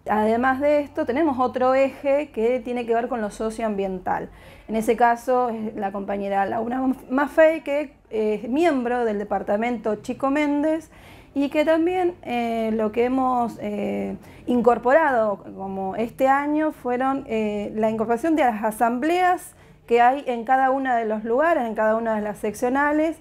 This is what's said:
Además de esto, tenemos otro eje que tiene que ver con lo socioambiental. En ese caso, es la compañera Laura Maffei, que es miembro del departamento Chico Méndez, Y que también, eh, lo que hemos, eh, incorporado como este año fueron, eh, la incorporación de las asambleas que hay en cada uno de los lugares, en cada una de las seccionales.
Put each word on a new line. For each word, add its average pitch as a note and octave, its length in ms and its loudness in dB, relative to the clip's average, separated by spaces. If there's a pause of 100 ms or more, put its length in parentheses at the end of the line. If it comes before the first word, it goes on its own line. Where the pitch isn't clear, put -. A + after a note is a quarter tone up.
Además A3+ 520 2
de D4 180 4
esto, D4 260 -4
tenemos C4 360 0
otro B3+ 340 2
eje C4+ 560 0
que A#3+ 300 0
tiene A#3+ 260 -6
que A3+ 80 2
ver A#3 140 0
con A#3+ 120 -4
lo G#3 100 -4
socioambiental. G3 1000 -4 (380)
En G#3+ 80 -4
ese A3+ 180 0
caso, A#3+ 540 2
es A3 260 -6
la G3+ 160 -6
compañera G3 560 -2
Laura A#3+ 340 -4 (300)
Maffei, D4+ 540 4
que C#4+ 320 -4 (140)
es G#3+ 380 -2
miembro B3 560 2
del G#3+ 140 0
departamento G#3 800 -2
Chico B3+ 340 -4
Méndez, D4+ 580 0 (500)
Y C#4 120 0
que D4+ 160 2
también, F4 560 2
eh, A#3 500 -2
lo A3 200 -2
que A#3 120 2
hemos, B3+ 560 0
eh, G3+ 560 -6 (300)
incorporado A#3+ 1000 2 (100)
como F#3+ 400 -6
este A#3+ 340 0
año D4 440 2
fueron, C4 540 -2
eh, G#3+ 480 -4
la G#3+ 160 0
incorporación A3+ 460 0
de D4+ 80 4
las A3+ 200 0
asambleas D4+ 840 0 (360)
que A#3 140 4
hay C4 280 4
en A#3 160 -4
cada C4 260 2
uno C4 240 0
de A#3 100 0
los G#3+ 200 -4
lugares, C4+ 400 2
en A3 100 -4
cada A3 200 2
una A3+ 200 -2
de G#3+ 80 -2
las G#3 160 -6
seccionales. D4 840 0